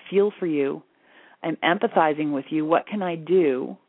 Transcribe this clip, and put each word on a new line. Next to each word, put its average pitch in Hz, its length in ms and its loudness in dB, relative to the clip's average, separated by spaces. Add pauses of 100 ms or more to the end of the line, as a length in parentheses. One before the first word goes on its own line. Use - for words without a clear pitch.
feel 196 220 2
for 190 160 -6
you. 147 360 -2 (600)
I'm 160 140 -4
empathizing 156 760 2
with 139 180 -6
you. 156 140 -2
What 160 220 0
can 208 160 -6
I 175 140 -4
do?" 156 600 0 (120)